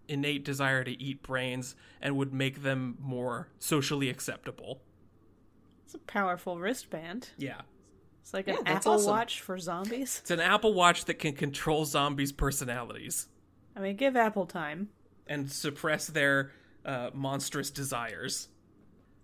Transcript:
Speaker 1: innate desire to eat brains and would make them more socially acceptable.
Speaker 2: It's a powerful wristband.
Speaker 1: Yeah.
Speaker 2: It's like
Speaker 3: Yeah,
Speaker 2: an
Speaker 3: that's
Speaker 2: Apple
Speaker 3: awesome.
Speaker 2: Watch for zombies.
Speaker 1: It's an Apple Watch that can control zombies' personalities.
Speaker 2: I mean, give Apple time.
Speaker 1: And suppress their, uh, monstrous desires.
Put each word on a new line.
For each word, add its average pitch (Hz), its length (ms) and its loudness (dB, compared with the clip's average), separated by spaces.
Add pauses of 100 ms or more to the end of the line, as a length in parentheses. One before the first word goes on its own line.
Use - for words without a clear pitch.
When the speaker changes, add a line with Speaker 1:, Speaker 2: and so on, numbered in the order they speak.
Speaker 1:
innate 143 360 0
desire 135 400 2
to 123 80 -6 (100)
eat 135 200 -6
brains 127 540 -4 (260)
and 143 160 0
would 135 160 0
make 135 300 -2
them 131 360 -2
more 123 500 -4 (100)
socially 139 500 2
acceptable. - 720 -8 (1040)
Speaker 2:
It's - 80 -20
a 339 60 -12
powerful 180 600 -2
wristband. 180 760 -6
Speaker 1:
Yeah. 123 240 -8 (600)
Speaker 2:
It's - 120 -20
like 190 140 -4
Speaker 3:
Yeah, 190 100 0
Speaker 2:
an 185 80 -2
Speaker 3:
that's 185 200 2
Speaker 2:
Apple 214 80 6
Speaker 3:
awesome. 208 180 6
Speaker 2:
Watch 226 300 0
for 185 180 -6
zombies. 196 600 -4
Speaker 1:
It's - 100 -2
an 170 80 2
Apple 208 340 6
Watch 175 320 8
that 165 100 0
can 151 180 0
control 151 520 2
zombies' 139 460 2
personalities. 123 960 -2 (480)
Speaker 2:
I 202 40 -10
mean, 196 160 -2
give 269 200 4
Apple 214 300 4
time. 165 440 -6 (380)
Speaker 1:
And 139 240 -4
suppress 151 560 -2
their, 139 440 2 (340)
uh, 127 280 -4
monstrous 139 560 -4
desires. 120 800 -6 (760)